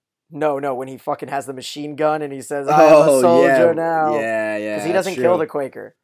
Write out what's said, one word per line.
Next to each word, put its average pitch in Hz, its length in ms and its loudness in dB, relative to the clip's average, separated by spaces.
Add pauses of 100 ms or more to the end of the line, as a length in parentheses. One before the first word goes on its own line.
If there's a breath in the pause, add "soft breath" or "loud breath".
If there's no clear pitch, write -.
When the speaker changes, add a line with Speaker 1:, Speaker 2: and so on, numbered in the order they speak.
(300)
Speaker 1:
No, 147 280 -4
no, 139 160 -6
when 131 140 -10
he 131 100 -16
fucking 143 320 -10
has 139 160 -8
the 135 80 -10
machine 147 420 -12
gun 151 240 -2
and 143 140 -10
he 135 80 -14
says, 143 260 -8
"I 156 160 6
am 156 80 8
a - 40 10
Speaker 2:
Oh, 135 260 4
Speaker 1:
soldier 139 460 4
Speaker 2:
yeah. 165 40 2
Speaker 1:
now." 160 460 0
Speaker 2:
Yeah, 110 400 -2
yeah, 107 180 -6
Speaker 1:
'Cause 104 100 -6
he 170 60 -4
Speaker 2:
that's 190 140 -2
Speaker 1:
doesn't 165 160 -6
kill 175 140 2
Speaker 2:
true. - 20 0
Speaker 1:
the 160 80 -2
Quaker. 127 580 -10